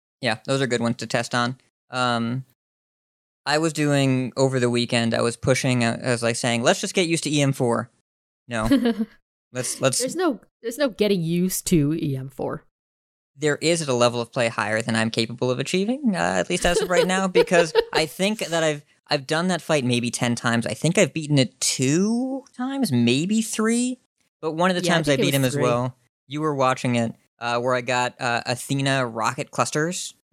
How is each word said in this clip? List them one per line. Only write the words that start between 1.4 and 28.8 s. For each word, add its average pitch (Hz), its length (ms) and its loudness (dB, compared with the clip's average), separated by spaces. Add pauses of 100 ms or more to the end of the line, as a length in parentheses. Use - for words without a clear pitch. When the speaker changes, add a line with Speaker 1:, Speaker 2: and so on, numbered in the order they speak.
Speaker 1:
Um, 123 560 -2 (1000)
I 147 120 2
was 160 140 0
doing, 139 640 2
over 131 220 2
the 120 100 2
weekend, 120 440 0
I 117 80 0
was 117 160 0
pushing, 127 460 0
uh, 117 200 0
I 127 80 -2
was, 117 120 -2
like, 117 120 0
saying, 117 280 -2
"Let's 175 180 2
just 196 120 -6
get 185 140 2
used 165 160 -2
to 147 80 -2
E 147 100 2
M 139 120 2
four." 117 360 -2 (580)
No. 113 200 -4
Speaker 2:
<laughs> 226 380 2 (480)
Speaker 1:
Let's, 127 260 -6
let's 131 200 2
Speaker 2:
There's 254 180 -4
no, 320 240 0 (200)
there's 269 160 -8
no 285 120 0
getting 202 320 0
used 175 460 -2
to 151 260 4
E 156 240 -4
M 131 120 -10
four. 143 360 -8 (720)
Speaker 1:
There 147 240 0
is 165 200 2
at 147 60 -4
a 131 60 2
level 120 260 2
of 117 140 -6
play 117 160 0
higher 110 320 -2
than 120 160 -2
I'm 113 120 2
capable 120 400 -2
of 127 100 -2
achieving, 208 540 -2
uh, 170 60 -2
at 175 300 0
least 180 160 -2
as 175 160 2
of 180 80 -4
right 180 180 4
now, 190 220 0
because 175 420 4 (120)
Speaker 2:
<laughs> - 100 -14
Speaker 1:
I 160 120 0
think 202 340 -2
that 165 240 0
I've, 151 200 0 (240)
I've 143 180 -2
done 160 220 0
that 175 140 0
fight 147 240 0
maybe 120 260 0
ten 120 240 0
times. 117 320 0
I 107 60 -4
think 165 240 0
I've 170 160 2
beaten 147 260 0
it - 220 0
two 226 840 0 (140)
times, 262 340 -2
maybe 135 500 2
three. 233 580 -2 (420)
But 156 120 -4
one 175 180 2
of 180 40 0
the 196 80 -2
Speaker 2:
Yeah, 175 80 0
I 170 40 4
Speaker 1:
times 156 120 0
I 143 80 4
Speaker 2:
think 131 40 -2
it - 20 0
Speaker 1:
beat 139 60 2
Speaker 2:
was 139 80 0
Speaker 1:
him 135 100 2
as 127 80 0
Speaker 2:
three. 123 100 -2
Speaker 1:
well, 123 320 0 (320)
you 147 140 -6
were 156 140 0
watching 127 400 2
it, 117 200 0 (240)
uh, 120 220 -2
where 127 140 0
I 123 60 0
got, 123 380 -2
uh, 120 260 -2
Athena 135 640 -2